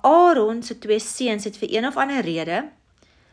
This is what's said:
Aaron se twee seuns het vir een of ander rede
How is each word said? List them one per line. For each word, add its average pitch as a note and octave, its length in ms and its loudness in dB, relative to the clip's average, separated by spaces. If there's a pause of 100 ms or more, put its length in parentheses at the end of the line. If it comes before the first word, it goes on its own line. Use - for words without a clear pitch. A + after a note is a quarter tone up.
Aaron C4+ 600 4
se A#3 160 -12
twee G#3+ 200 0
seuns A3 480 -6
het G#3 120 -12
vir - 120 -6
een A3+ 160 -2
of C4+ 120 -6
ander C4+ 240 -2
rede E3 420 -4 (680)